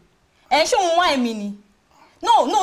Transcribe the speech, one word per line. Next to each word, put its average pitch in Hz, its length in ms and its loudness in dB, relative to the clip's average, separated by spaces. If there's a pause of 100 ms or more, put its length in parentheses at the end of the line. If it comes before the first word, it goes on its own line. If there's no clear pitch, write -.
(520)
Ẹ, 294 140 2
ṣé - 120 0
òun 349 200 0
wá 359 160 2
èmi 240 200 -2
ni? 208 140 -10 (760)
No, 381 220 2
no, 381 180 -2